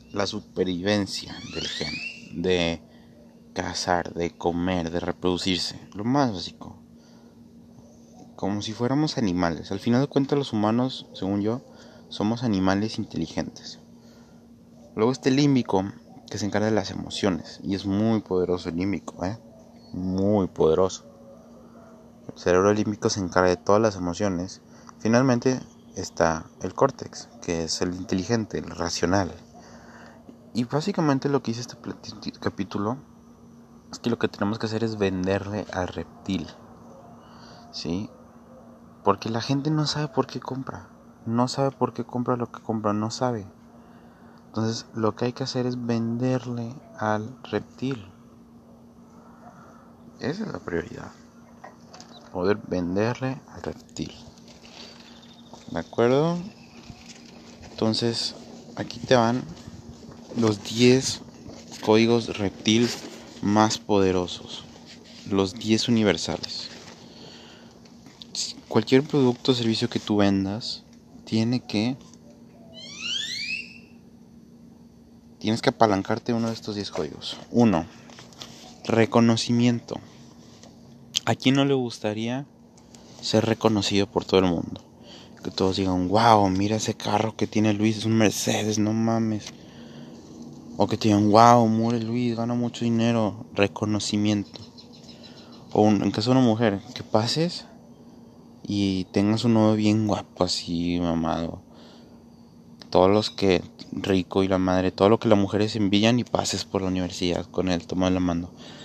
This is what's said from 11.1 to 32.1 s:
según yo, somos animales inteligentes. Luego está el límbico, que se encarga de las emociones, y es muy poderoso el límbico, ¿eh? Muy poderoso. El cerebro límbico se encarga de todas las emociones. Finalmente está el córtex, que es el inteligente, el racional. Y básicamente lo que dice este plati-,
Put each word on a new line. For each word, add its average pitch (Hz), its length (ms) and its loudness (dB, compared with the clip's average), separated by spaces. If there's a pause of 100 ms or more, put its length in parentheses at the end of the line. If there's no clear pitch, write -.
según 101 300 -2
yo, 113 200 -2 (460)
somos 113 340 -2
animales 98 560 2
inteligentes. - 800 -6 (1160)
Luego 113 160 2
está 131 160 -2
el 131 80 4
límbico, 131 480 2 (440)
que 104 100 -10
se 101 80 -4
encarga 104 200 0
de 110 80 2
las 98 160 0
emociones, - 720 -4
y 95 140 -2
es 92 100 -6
muy 107 340 2
poderoso 90 480 -2
el 82 100 -4
límbico, 90 460 -4
¿eh? 104 140 -4 (540)
Muy 92 560 0
poderoso. 82 560 2 (1300)
El - 60 -20
cerebro 92 340 4
límbico 104 360 -2
se 104 100 -4
encarga 92 280 2
de 90 80 2
todas 101 240 2
las 110 140 2
emociones. 90 680 -4 (380)
Finalmente 123 640 2 (340)
está 82 520 0 (160)
el 92 120 -8
córtex, - 540 -2 (140)
que 82 200 -2
es - 180 -4
el 90 140 -2
inteligente, 95 640 -2
el 80 120 -8
racional. 85 600 0 (1200)
Y 120 120 0
básicamente 147 640 0
lo 143 160 2
que 113 80 -2
dice 120 80 -6
este - 160 -12
plati-, - 640 -12